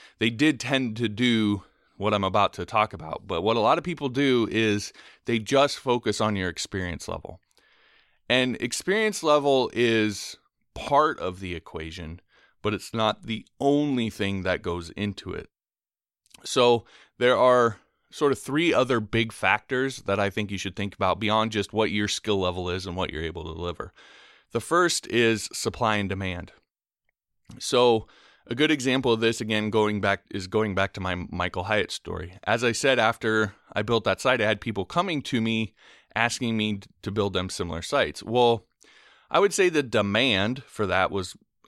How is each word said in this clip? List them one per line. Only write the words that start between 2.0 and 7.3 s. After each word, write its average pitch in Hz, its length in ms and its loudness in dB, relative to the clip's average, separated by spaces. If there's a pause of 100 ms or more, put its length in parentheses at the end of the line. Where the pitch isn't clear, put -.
I'm 98 100 0
about 95 300 2
to 92 100 -8
talk 107 280 0
about. 80 340 -10
But 85 160 -2
what 110 140 2
a 117 40 2
lot 127 180 4
of 151 60 -6
people 151 240 -4
do 127 420 2
is 107 420 0 (320)
they 117 160 -2
just 135 380 2
focus 120 420 -2
on 107 160 0
your 92 120 -2
experience 87 600 -6
level. 87 320 -12 (880)